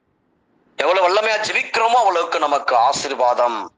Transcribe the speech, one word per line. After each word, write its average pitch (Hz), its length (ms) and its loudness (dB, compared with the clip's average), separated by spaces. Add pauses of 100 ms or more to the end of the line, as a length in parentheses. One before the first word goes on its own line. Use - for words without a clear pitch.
(760)
எவ்வளவு 175 320 2
வல்லமையா 214 320 0
ஜெபிக்கிறோமோ 226 520 -2
அவ்வளவுக்கு 175 460 0
நமக்கு 143 360 0
ஆசீர்வாதம். 120 1040 0